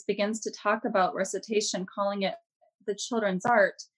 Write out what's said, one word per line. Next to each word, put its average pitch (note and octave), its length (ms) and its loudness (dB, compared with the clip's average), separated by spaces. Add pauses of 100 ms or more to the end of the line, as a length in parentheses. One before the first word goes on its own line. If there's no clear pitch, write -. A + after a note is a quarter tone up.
begins G#3 340 0
to G#3 100 -6
talk G#3+ 340 -2
about G3 300 2
recitation, G3 720 -2
calling G3+ 360 -4
it F#3+ 120 0 (520)
the G3+ 80 -2
children's G3+ 520 -2
art, G#3+ 360 4 (160)